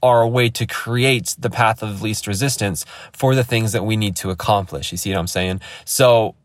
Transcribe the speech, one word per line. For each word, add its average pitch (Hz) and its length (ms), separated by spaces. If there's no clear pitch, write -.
are 120 180
a 113 60
way 120 220
to 117 160
create 123 680
the 117 140
path 113 320
of 101 180
least 107 280
resistance 101 560
for 131 220
the 131 80
things 113 300
that 101 120
we 110 120
need 104 220
to 95 120
accomplish. 92 640
You 87 60
see 98 120
what 95 80
I'm 87 80
saying? 92 360
So, 117 600